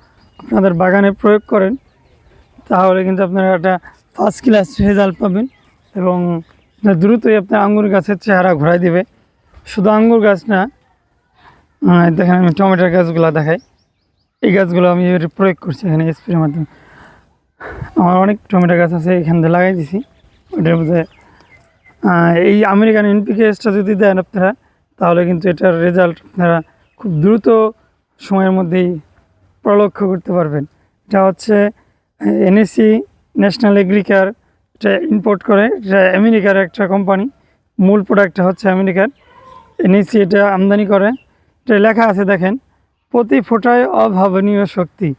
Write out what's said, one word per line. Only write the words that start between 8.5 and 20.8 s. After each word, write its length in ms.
ঘোরায় 260
দিবে। 160
শুধু 240
আঙ্গুর 380
গাছ 120
না, 80
আহ, 1600
দেখেন 240
আমি 160
টমেটোর 380
গাছগুলো 420
দেখাই, 220
এই 100
গাছগুলো 380
আমি 100
এর 120
প্রয়োগ 260
করছি 240
এখানে 160
স্প্রের 300
মাধ্যমে। 240
আমার 180
অনেক 200
টমেটো 320
গাছ 120
আছে, 180
এখান 200
থেকে 140
লাগাই 240
দিছি 180
ওটার 280
মধ্যে। 220